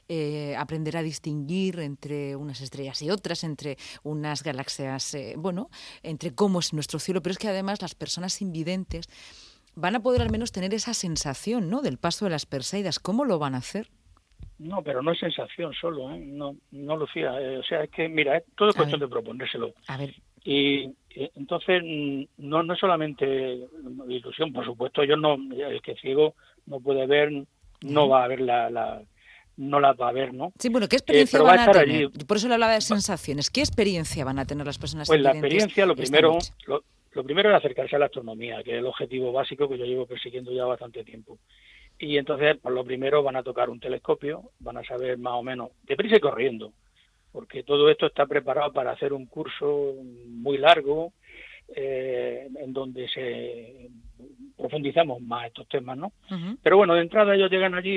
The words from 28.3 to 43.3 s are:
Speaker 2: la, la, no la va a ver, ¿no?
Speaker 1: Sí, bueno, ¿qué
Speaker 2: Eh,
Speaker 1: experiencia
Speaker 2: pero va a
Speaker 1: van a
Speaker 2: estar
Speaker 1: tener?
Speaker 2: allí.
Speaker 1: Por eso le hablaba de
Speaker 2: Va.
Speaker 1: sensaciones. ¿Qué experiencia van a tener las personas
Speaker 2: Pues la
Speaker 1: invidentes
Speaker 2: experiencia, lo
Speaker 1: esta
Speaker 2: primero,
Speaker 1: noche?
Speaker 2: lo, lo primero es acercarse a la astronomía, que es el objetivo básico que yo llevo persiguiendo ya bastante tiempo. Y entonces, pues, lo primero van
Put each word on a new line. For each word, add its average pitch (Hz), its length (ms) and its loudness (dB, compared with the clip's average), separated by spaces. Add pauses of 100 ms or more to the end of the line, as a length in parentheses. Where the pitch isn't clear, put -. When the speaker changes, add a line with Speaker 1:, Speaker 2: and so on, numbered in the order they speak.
Speaker 2:
la, 120 280 2
la, 113 320 -4 (560)
no 143 220 0
la 139 140 8
va 123 160 -2
a 120 40 0
ver, 127 220 -4
¿no? 151 240 -6
Speaker 1:
Sí, 247 100 0
bueno, 226 180 2
¿qué 214 100 6
Speaker 2:
Eh, - 20 -2
Speaker 1:
experiencia 277 400 8
Speaker 2:
pero 151 60 10
va 175 80 12
a - 40 12
Speaker 1:
van 240 100 6
a 202 40 12
Speaker 2:
estar 175 140 10
Speaker 1:
tener? 151 280 2
Speaker 2:
allí. - 120 -12
Speaker 1:
Por 214 120 2
eso 214 100 0
le 247 60 2
hablaba 226 200 4
de 220 40 6
Speaker 2:
Va. 214 40 -2
Speaker 1:
sensaciones. 196 680 -2
¿Qué 254 120 0
experiencia 190 600 0
van 135 140 -2
a 135 80 0
tener 143 220 -6
las 143 100 -6
personas 151 300 -8
Speaker 2:
Pues 156 120 8
la 139 120 6
Speaker 1:
invidentes 151 200 2 (120)
Speaker 2:
experiencia, 196 240 4
lo 170 60 4
Speaker 1:
esta 170 100 -4
Speaker 2:
primero, 156 300 8
Speaker 1:
noche? 170 200 -2 (140)
Speaker 2:
lo, 143 160 -2 (300)
lo 135 100 -2
primero 170 280 4
es 196 60 10
acercarse 135 380 -2
a 143 40 4
la 143 60 4
astronomía, 113 580 -8
que 117 80 -8
es 117 80 -2
el 123 80 -2
objetivo 127 440 -4
básico 135 380 -2
que 131 80 -4
yo 123 80 -6
llevo 123 220 -2
persiguiendo 123 440 -10
ya 127 140 -2
bastante 120 380 -6
tiempo. 113 340 -20 (640)
Y 147 180 0
entonces, 147 420 2
pues, 127 140 -4
lo 127 100 0
primero 135 380 0
van 135 140 0